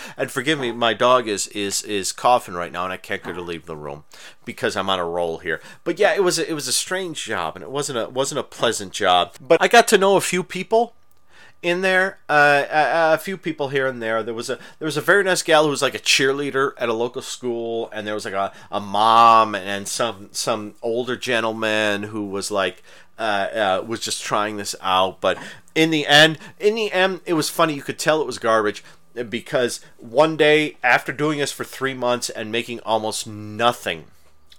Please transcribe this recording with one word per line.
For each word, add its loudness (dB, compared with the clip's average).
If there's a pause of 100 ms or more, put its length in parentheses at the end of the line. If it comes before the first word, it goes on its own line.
(180)
And -6
forgive -2
me, -4
my 0
dog 4
is, -4
is, -6
is -4
coughing 0
right -8
now, -6
and -6
I -8
can't -8
get -10
her -
to -8
leave -10
the -12
room -12 (380)
because -4
I'm -2
on 0
a -2
roll -2
here. -6 (220)
But, -6
yeah, 4
it 0
was 0
a, -4
it -6
was -8
a -4
strange -6
job, -6
and -16
it -14
wasn't -6
a, -4
wasn't -4
a -4
pleasant -4
job. 2
But 2
I 4
got 8
to 6
know 6
a 4
few -2
people -2 (680)
in 0
there, 2 (100)
uh, 6
a, 2
a 2
few -8
people -6
here 0
and -6
there. -2
There -6
was -8
a, -6 (180)
there -8
was -4
a -2
very 4
nice 0
gal 4
who 2
was, -4
like, 0
a -8
cheerleader 0
at -4
a 0
local -4
school, -6
and -10
there -6
was, -6
like, -8
a, -2 (180)
a -4
mom 6
and, -6
and -6
some, -4
some -6
older -4
gentleman -2
who -8
was, -6
like, -2 (340)
uh, -2
uh, -12
was -6
just -6
trying -2
this -8
out. 2
But 0 (340)
in 4
the 0
end, 6 (220)
in 2
the -2
end, 0
it -2
was 0
funny. 0
You -8
could -8
tell 2
it -4
was -8
garbage 0 (440)
because -2 (180)
one 2
day, 4
after 2
doing -2
this -2
for -10
three -6
months -2
and -8
making -4
almost -2
nothing -2 (540)